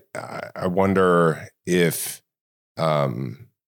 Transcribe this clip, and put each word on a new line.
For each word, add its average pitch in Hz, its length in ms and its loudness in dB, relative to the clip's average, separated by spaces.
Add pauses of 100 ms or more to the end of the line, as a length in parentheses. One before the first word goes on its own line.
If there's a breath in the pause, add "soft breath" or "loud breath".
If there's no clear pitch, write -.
(160)
I, - 340 -12 (140)
I 95 40 -2
wonder 90 800 2 (180)
if, 87 560 0 (560)
um, 69 680 -2 (200)